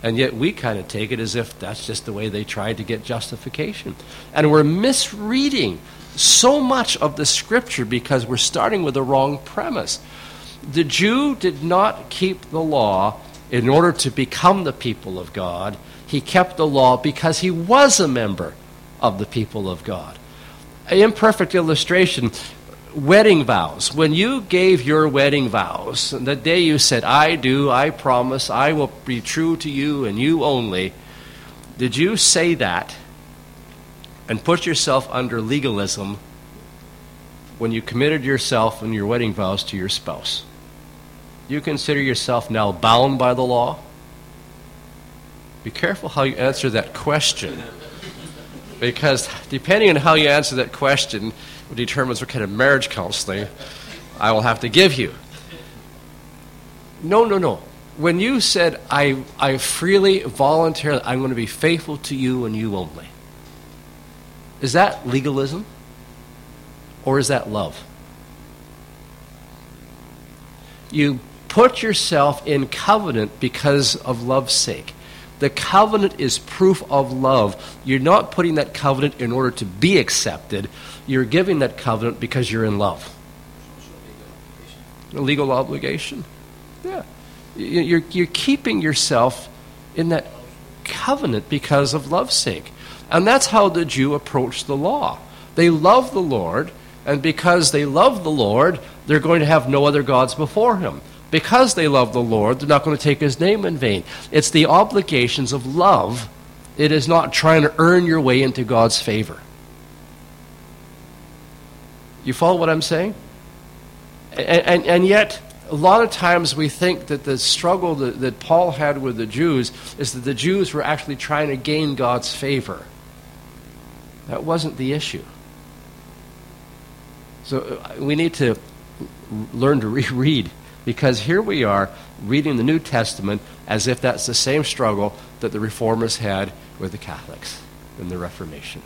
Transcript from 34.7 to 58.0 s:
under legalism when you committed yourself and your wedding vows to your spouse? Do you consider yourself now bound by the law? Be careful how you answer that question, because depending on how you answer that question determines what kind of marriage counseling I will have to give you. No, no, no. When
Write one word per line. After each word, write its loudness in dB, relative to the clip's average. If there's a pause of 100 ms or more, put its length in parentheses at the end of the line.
under -4
legalism -4 (1400)
when -2
you -4
committed 0
yourself 0
and -6
your -2
wedding -2
vows -2
to -10
your -6
spouse? -8 (1080)
Do -6
you -4
consider -2
yourself -2
now 0
bound 4
by 2
the 0
law? 0 (1900)
Be -8
careful -4
how -2
you 0
answer 0
that -2
question, -2 (1160)
because -2 (200)
depending 4
on 4
how 4
you 4
answer 2
that -4
question -2 (420)
determines -4
what -8
kind -6
of -6
marriage 2
counseling -6 (760)
I 2
will 2
have 0
to -6
give 4
you. -4 (1900)
No, 4
no, 2
no. 0 (360)
When 0